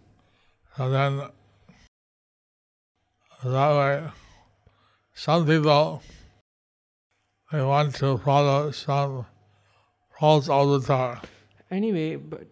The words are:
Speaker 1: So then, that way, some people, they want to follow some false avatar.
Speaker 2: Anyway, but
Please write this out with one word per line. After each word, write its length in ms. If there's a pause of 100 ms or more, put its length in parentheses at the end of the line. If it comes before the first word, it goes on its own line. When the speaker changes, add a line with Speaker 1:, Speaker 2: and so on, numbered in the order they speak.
(760)
Speaker 1:
So 140
then, 320 (2250)
that 320
way, 340 (1040)
some 300
people, 580 (1500)
they 120
want 340
to 220
follow 520
some 560 (920)
false 300
avatar. 720 (500)
Speaker 2:
Anyway, 460
but 360